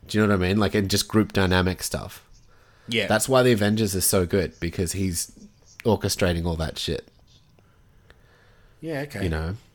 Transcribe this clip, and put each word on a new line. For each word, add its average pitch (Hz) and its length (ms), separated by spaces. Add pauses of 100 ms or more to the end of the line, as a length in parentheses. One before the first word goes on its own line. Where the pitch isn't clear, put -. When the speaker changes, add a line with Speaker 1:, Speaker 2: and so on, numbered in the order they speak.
Speaker 1:
Do - 120
you 107 80
know 104 80
what 92 80
I 90 60
mean? 98 80
Like, 101 180
and 101 140
just 98 180
group 107 280
dynamic 92 480
stuff. - 420 (640)
Speaker 2:
Yeah. 113 200
Speaker 1:
That's 107 200
why 131 140
the 123 100
Avengers 104 420
are 92 60
so 92 240
good, 85 340
because 85 340
he's 95 380 (540)
orchestrating 90 640
all 82 100
that 80 220
shit. - 280 (1700)
Speaker 2:
Yeah, 156 200
okay. 139 240
Speaker 1:
You 90 40
know? 80 280 (180)